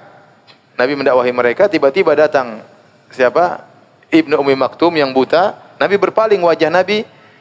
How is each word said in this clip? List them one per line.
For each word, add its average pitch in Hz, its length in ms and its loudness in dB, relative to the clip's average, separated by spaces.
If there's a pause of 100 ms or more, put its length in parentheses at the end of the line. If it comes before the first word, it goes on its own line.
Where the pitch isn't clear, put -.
(760)
Nabi 127 240 -2
mendakwahi 127 320 0
mereka, 123 400 0
tiba-tiba 151 480 0
datang 131 480 -2 (460)
siapa? 135 560 -2 (420)
Ibnu 156 320 2
Ummi 135 160 0
Maktum 143 400 0
yang 131 160 -2
buta. 175 400 0 (240)
Nabi 185 220 0
berpaling, 196 420 0
wajah 160 300 0
Nabi 196 340 0 (340)